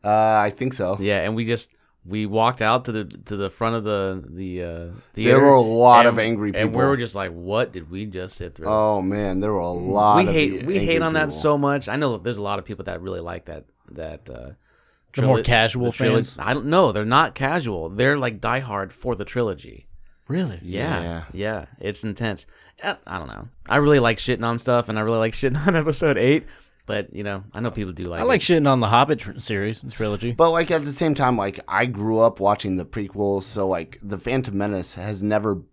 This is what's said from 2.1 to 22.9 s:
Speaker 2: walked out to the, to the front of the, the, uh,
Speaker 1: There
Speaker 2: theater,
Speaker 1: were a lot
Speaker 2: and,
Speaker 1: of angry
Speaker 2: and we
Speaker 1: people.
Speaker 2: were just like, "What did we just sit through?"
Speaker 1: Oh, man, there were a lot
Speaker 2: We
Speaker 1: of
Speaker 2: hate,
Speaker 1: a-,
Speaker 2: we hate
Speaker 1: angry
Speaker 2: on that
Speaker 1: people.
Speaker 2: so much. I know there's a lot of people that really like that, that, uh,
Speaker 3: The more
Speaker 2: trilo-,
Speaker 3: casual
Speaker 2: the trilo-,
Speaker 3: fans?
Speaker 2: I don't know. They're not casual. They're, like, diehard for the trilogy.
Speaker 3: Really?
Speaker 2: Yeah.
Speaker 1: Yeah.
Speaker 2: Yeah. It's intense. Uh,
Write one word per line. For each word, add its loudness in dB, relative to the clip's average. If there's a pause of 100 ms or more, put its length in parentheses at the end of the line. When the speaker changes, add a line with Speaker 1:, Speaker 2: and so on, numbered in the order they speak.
Speaker 2:
walked 0
out 0
to -6
the, -4
to -12
the -4
front -4
of -4
the, -2
the, -10
uh, -8
Speaker 1:
There -12 (200)
Speaker 2:
theater, 6
Speaker 1:
were 10
a 8
lot 8
Speaker 2:
and, 8
Speaker 1:
of 0
angry 0
Speaker 2:
and 0
we -4
Speaker 1:
people. 2
Speaker 2:
were 2
just -6
like, -6
"What -2
did -14
we -8
just -10
sit -12
through?" -8
Speaker 1:
Oh, 2
man, -2
there 0
were 0
a -2
lot 4
Speaker 2:
We 2
Speaker 1:
of 0
Speaker 2:
hate, 0
Speaker 1:
a-, -8
Speaker 2:
we 0
hate 0
Speaker 1:
angry 0
Speaker 2:
on -2
that 0
Speaker 1:
people. -8
Speaker 2:
so 2
much. -2
I -6
know -2
there's -6
a -8
lot -4
of -14
people -12
that -8
really -8
like -12
that, -14 (280)
that, -14
uh, -16 (680)
Speaker 3:
The 0
more 6
Speaker 2:
trilo-, 0
Speaker 3:
casual 2
Speaker 2:
the 0
trilo-, 2
Speaker 3:
fans? -2
Speaker 2:
I -2
don't -4
know. 4
They're -2
not 2
casual. -4
They're, 2
like, -4
diehard -4
for -6
the -8
trilogy. -6 (400)
Speaker 3:
Really? -4
Speaker 2:
Yeah. -4
Speaker 1:
Yeah. -8 (100)
Speaker 2:
Yeah. -6 (140)
It's -8
intense. -6 (380)
Uh, -4 (120)